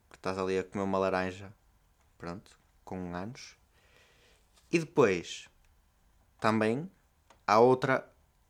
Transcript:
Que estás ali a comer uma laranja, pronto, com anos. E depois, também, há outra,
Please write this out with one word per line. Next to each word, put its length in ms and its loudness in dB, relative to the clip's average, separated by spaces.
Que 60 -20
estás 200 -4
ali 220 0
a 60 -4
comer 180 -8
uma 160 -2
laranja, 560 -4
pronto, 400 -14
com 300 -10
anos. 420 -14
E 80 2
depois, 680 0
também, 520 0
há 120 6
outra, 500 4